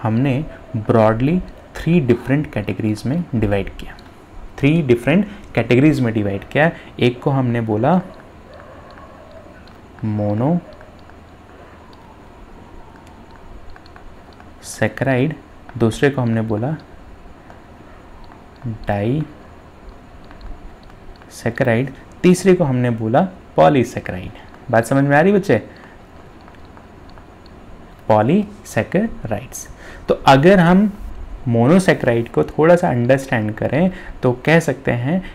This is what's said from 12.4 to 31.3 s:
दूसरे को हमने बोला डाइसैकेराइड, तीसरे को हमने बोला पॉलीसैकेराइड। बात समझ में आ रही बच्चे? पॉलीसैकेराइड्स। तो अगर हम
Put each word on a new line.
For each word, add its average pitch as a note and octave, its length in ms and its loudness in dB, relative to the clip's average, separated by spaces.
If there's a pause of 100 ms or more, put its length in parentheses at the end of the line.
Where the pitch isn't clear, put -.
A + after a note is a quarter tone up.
दूसरे A#2 320 0
को C3+ 120 -2
हमने A2+ 200 0
बोला A2+ 340 -4 (2000)
डाइसैकेराइड, - 3000 -6 (300)
तीसरे F3+ 320 4
को F3+ 100 2
हमने B2+ 280 0
बोला A2+ 300 0 (340)
पॉलीसैकेराइड। A#2+ 720 0 (400)
बात A2+ 140 2
समझ C#3 200 2
में C#3+ 120 4
आ D3+ 40 6
रही F#3+ 120 4
बच्चे? F3+ 300 2 (2500)
पॉलीसैकेराइड्स। A#2+ 1600 -2 (400)
तो - 60 2 (140)
अगर D#3 320 6
हम F#3+ 320 4 (560)